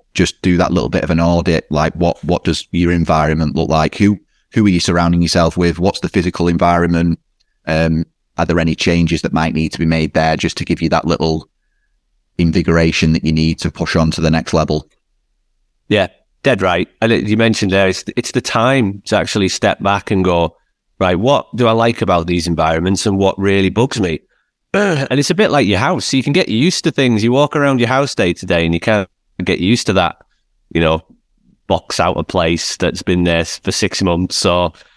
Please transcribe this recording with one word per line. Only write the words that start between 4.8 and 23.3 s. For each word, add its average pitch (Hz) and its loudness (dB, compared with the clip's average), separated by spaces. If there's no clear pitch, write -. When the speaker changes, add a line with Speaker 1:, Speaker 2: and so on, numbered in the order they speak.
Speaker 1:
surrounding 85 0
yourself 85 0
with? 87 0
What's 90 -2
the - -6
physical 87 -2
environment? 85 2
Um, 80 0
are 85 0
there 85 0
any 80 0
changes 85 0
that - -4
might 80 -2
need 80 -2
to - -10
be 82 0
made 80 -2
there 80 0
just - -4
to 76 -8
give - -4
you 82 -2
that 80 0
little 80 -2
invigoration 82 2
that - 0
you 78 0
need 80 0
to 82 -4
push - -4
on 80 2
to - -6
the 80 2
next 80 0
level? 78 0
Speaker 2:
Yeah, 101 0
dead 113 0
right. 90 0
And 113 2
it, 107 0
you 107 2
mentioned 110 2
there, 95 2
it's, 92 -4
it's - -6
the - 0
time 117 0
to 107 0
actually 98 0
step - -2
back 98 -2
and 95 2
go, 85 0
"Right, 92 0
what 127 0
do 120 2
I 113 4
like 117 0
about 87 0
these 87 -2
environments 82 0
and 98 0
what 95 2